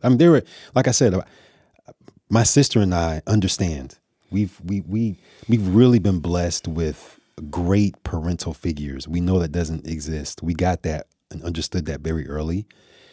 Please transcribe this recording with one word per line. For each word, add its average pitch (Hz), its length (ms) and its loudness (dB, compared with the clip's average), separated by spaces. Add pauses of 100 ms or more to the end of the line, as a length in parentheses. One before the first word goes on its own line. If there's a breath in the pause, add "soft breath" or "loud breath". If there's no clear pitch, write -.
I 120 60 2
mean, 123 100 6
they 170 100 8
were, 156 140 6 (320 loud breath)
like 131 140 2
I 123 40 2
said, 113 220 2
uh, 92 60 0 (1080 soft breath)
my 117 140 4
sister - 360 4
and 92 140 2
I 82 320 0
understand. 90 720 -2 (320)
We've, 98 320 -4
we, 95 200 -4
we, 101 360 -4 (300 loud breath)
we've 110 200 2
really 120 320 6
been 95 180 2
blessed 85 500 -2
with 78 500 -6 (300)
great 92 540 0
parental 85 500 -6
figures. 73 560 -8
We 85 120 -2
know 90 180 2
that 82 140 -2
doesn't 80 340 -4
exist. 78 560 -8
We 85 100 -2
got 90 300 -2
that 78 240 -6 (240)
and 71 120 -12
understood 82 440 -6
that 73 140 -8
very 80 280 -6
early. 80 380 -6 (460 soft breath)